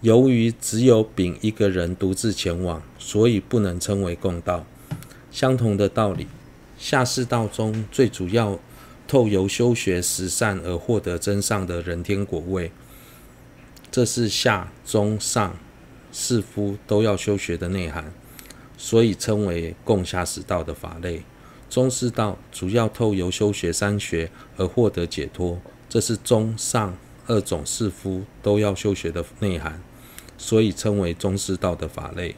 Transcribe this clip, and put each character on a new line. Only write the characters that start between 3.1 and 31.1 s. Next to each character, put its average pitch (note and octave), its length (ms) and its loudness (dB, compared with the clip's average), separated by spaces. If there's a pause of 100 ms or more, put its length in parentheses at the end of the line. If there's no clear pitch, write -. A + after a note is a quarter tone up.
以 A2+ 120 4
不 B2 200 0
能 F2+ 200 0
称 G2 240 0
为 F2 120 -2
共 F2 240 -2
道。 F2 240 -4 (680)
相 C3 260 2
同 A2+ 180 2
的 G2 140 4
道 G#2+ 240 0
理， - 140 -6 (500)
下 C3+ 260 2
士 B2 220 -2
道 A2+ 220 0
中 A2 440 -2
最 C3 160 2
主 F#2 220 -4
要 G#2 300 0 (480)
透 B2 200 4
由 G2 200 2
修 A#2+ 260 2
学 F#2 260 0
十 F#2 300 -4
善 G2 300 -2
而 E2+ 180 -4
获 G#2+ 220 -2
得 F2 180 -4
真 G2+ 240 -2
上 G2 240 -2
的 F2 160 -6
人 E2+ 220 -6
天 G2+ 200 -2
果 F#2+ 160 -4 (100)
位， F2+ 220 -4 (1160)
这 B2 160 2
是 A#2 240 0
下、 F#2+ 420 0 (140)
中、 G#2+ 340 0
上 F2+ 380 -2 (540)
四 - 280 -2
夫 G2+ 460 -4
都 G#2 160 2
要 G#2+ 160 2
修 G2+ 180 0
学 F2 220 -4
的 F2 120 -4
内 F2+ 200 -4
涵， D#2 240 -10 (640)
所 A2+ 260 4
以 G#2 120 2
称 G#2 320 0
为 E2+ 360 -4
共 F#2+ 220 2
下 - 180 -2
士 - 200 -6
道 F2 200 -2
的 E2 80 -8
法 E2 300 -10
类。 E2+ 220 -6 (480)
中 B2+ 180 4
士 B2 220 -2
道 G#2+ 260 -2 (140)
主 - 180 -6
要 A2+ 180 2
透 G#2+ 280 0
由 F#2 160 0
修 G#2 200 2
学 F2 220 -2
三 G#2 260 0
学 E2 300 -4 (280)
而 F#2 100 0
获 A2+ 200 2
得 E2+ 200 -2
解 - 260 -6
脱， F2 260 -4 (300)
这 A#2 100 2
是 A2 160 0
中、 A2 400 2
上 G#2 400 -2 (300)
二 G#2+ 160 2
种 E2 240 -4
士 - 240 -2
夫 F#2 320 -6 (220)
都 G#2 160 4
要 G#2 160 2
修 G2+ 180 0
学 F2 180 -4
的 E2 140 -4 (140)
内 F#2+ 180 0
涵， D#2+ 240 -8 (560)
所 - 240 2
以 G#2+ 100 2
称 G#2 280 -2
为 E2+ 160 0